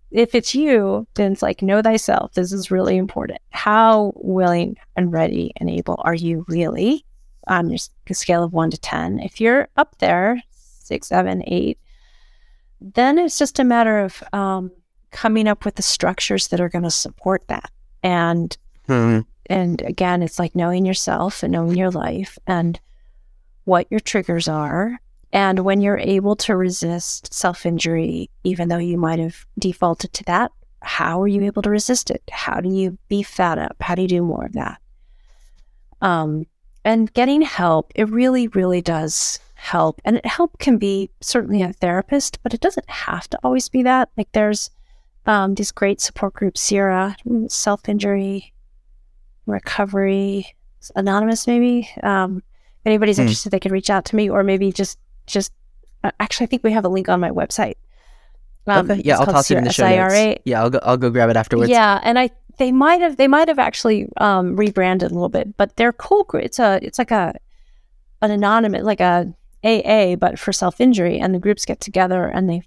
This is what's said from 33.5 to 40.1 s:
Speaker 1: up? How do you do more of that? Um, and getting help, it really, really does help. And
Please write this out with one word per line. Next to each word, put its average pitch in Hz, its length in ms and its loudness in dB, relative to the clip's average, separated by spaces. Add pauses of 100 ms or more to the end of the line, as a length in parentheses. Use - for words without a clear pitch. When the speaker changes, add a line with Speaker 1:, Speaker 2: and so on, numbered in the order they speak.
Speaker 1:
up? - 220 -6
How - 160 -4
do 185 60 0
you 185 60 0
do 175 140 2
more 170 240 -2
of - 60 -12
that? - 280 -8 (1200)
Um, 160 460 0 (380)
and 220 300 2
getting 277 280 4
help, 175 540 0
it 214 120 0
really, 247 400 2
really 185 320 0
does 160 600 -4 (140)
help. 160 500 -2
And 226 200 2